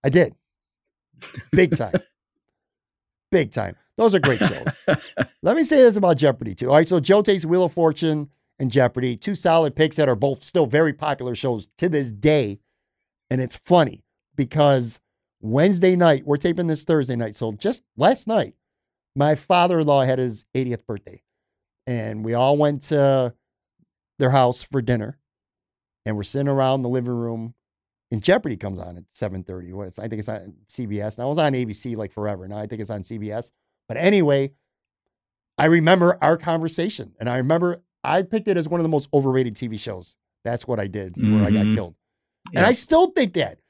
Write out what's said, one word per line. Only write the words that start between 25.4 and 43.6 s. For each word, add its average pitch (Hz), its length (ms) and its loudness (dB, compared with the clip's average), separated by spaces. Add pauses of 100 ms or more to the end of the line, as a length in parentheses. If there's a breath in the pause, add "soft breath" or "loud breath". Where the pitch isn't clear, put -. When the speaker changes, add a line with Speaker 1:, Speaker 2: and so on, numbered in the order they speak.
Speaker 1:
And 107 120 -4
we're 101 80 -6
sitting 139 240 -4
around 135 340 0
the 123 60 -4
living 123 240 -4
room, 117 420 -8 (560)
and 110 100 -4
Jeopardy 175 360 0
comes 98 240 -10
on 90 160 -16
at 85 140 -20
seven 95 340 -10
thirty. 92 280 -14
Well, 98 140 -12
it's, 92 140 -16
I 113 80 -10
think 110 100 -8
it's 104 100 -10
on 101 260 -12 (120)
C 120 200 -10
B 101 140 -6
S. 107 180 -8
Now, 120 80 -6
it - 20 -4
was 151 100 -4
on 147 160 2
A 127 100 -2
B 110 80 -8
C, 117 220 -10
like, 107 160 -8
forever. 101 380 -8
Now 104 100 -12
I 107 80 -10
think 110 140 -12
it's 104 100 -10
on 101 140 -10
C 113 140 -12
B 104 120 -10
S. 113 220 -10 (340)
But 117 100 -8
anyway, 147 560 2 (1040)
I 151 100 2
remember 170 540 4
our 156 160 4
conversation, 165 840 -4
and 113 80 -4
I 123 80 -2
remember 170 440 0 (220)
I 165 200 0
picked 214 260 -4
it 190 80 0
as 156 120 -4
one 170 120 -2
of 165 40 0
the 160 40 0
most 147 260 0
overrated 131 400 2
T 123 140 -10
V 110 80 -10
shows. 98 400 -12 (280)
That's 117 220 -6
what 117 140 -4
I 101 80 -4
did 95 260 -10
before 107 320 2
I 101 60 2
got 104 140 2
Speaker 2:
Mm-hmm. 107 100 2
Speaker 1:
killed. 87 180 -8 (600)
And 165 100 2
Speaker 2:
Yeah. - 40 6
Speaker 1:
I 254 40 4
still 339 400 2
think 240 220 -2
that 107 360 -4